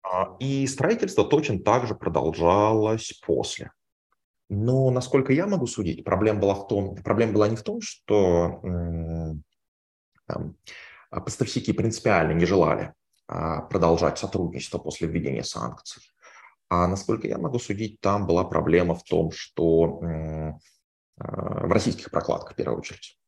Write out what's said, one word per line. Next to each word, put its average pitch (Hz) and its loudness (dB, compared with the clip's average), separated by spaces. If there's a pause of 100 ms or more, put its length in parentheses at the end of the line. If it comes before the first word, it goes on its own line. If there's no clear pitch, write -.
А, 95 -2
и 135 -2
строительство 190 0
точно 143 2
так 113 2
же 123 -4
продолжалось 101 2
после. - -2 (800)
Но, 127 2
насколько 131 2
я 175 2
могу 170 0
судить, 95 -4
проблема 104 2
была 98 4
в - -12
том, 98 -2
проблема 113 0
была 104 4
не 113 0
в 113 -12
том, 220 -6
что, 87 2
м, 82 -6 (840)
там, - -8 (560)
а, 98 -8
поставщики - -2
принципиально 95 2
не 82 4
желали, 85 2 (340)
а, 82 -4
продолжать 85 2
сотрудничество - -6
после 78 -6
введения 71 -4
санкций. - -10 (680)
А 90 2
насколько - -2
я - -2
могу 131 -2
судить, 107 -8
там 101 0
была 90 2
проблема 85 2
в - -16
том, 82 0
что, 82 2
м, 78 -6 (600)
а, - -2
в - 2
российских - 0
прокладках - -2
в - -18
первую 60 -2
очередь. - -16 (100)